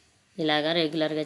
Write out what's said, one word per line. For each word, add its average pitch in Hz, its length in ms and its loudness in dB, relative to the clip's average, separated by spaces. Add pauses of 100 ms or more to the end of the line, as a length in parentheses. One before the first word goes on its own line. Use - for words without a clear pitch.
(380)
ఇలాగా 151 340 0
రెగ్యులర్గా 156 540 0